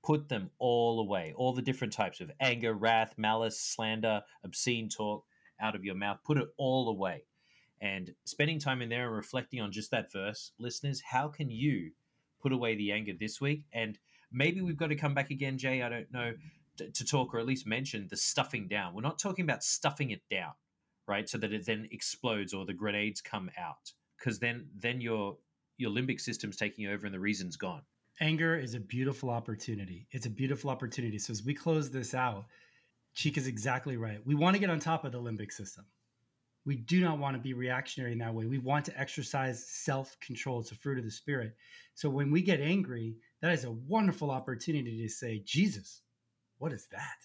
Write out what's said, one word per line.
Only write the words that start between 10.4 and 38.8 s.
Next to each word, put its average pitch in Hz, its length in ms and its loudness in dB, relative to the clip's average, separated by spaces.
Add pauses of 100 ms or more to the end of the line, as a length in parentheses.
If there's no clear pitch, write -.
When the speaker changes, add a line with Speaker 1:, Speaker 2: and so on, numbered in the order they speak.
Speaker 1:
listeners, 123 440 -4
how 131 260 0
can 147 240 -4
you 113 400 0 (480)
put 131 140 2
away 120 220 2
the 104 180 0
anger 104 260 -2
this 107 220 -4
week? 147 320 0
And 110 260 -2 (320)
maybe 165 300 4
we've 165 160 0
got 165 100 0
to 151 80 4
come 147 180 2
back 139 160 2
again, 135 280 -2
Jay, 131 260 0
I 120 60 -2
don't 117 220 -6
know, 120 220 -2 (440)
to, - 120 -8
to - 160 -4
talk 131 300 2
or 113 40 2
at 117 60 0
least 131 220 0
mention 110 420 -2
the 98 80 -6
stuffing 110 500 0
down. 92 280 -2
We're 110 60 -4
not 147 180 0
talking 185 240 -2
about 143 200 0
stuffing 147 460 0
it 98 120 -4 (100)
down, 87 220 -2 (540)
right? 101 220 0
So 117 80 -2
that 107 160 0
it 101 140 -2
then 110 240 0
explodes 104 640 -2
or 95 100 -2
the 98 80 -4
grenades 104 480 0
come 95 340 -6
out, 82 360 -10 (280)
'cause 107 200 -2
then, 120 360 -2
then 120 240 -2
your, 110 380 0 (400)
your 117 140 0
limbic 123 300 0
system's 110 360 -4
taking 104 300 -2
over 101 180 -4
and 98 80 -4
the 92 60 -4
reason's 95 380 0
gone. 85 260 -4 (360)
Speaker 2:
Anger 160 400 4
is 123 160 -4
a 117 40 -4
beautiful 131 520 -2
opportunity. 107 800 -6
It's 120 160 -4
a - 20 -2
beautiful 135 400 0
opportunity. 120 480 -4
So 110 140 -6
as 107 120 -4
we 143 120 0
close 156 340 2
this 127 240 -4
out, 120 320 0 (720)
Chica's 147 320 2
exactly 127 500 0
right. 110 260 -4
We 143 120 4
want 175 200 8
to 208 40 2
get 196 100 4
on 160 100 2
top 160 260 0
of 127 60 -2
the 123 80 -6
limbic 110 320 -4
system. - 340 -12 (800)
We 143 120 0
do 160 260 4
not 165 160 4
want 139 180 0
to 117 60 -4
be 131 120 -4
reactionary 127 580 -2
in 117 80 0
that 113 160 -2
way. 113 100 -2
We 131 140 0
want 143 260 2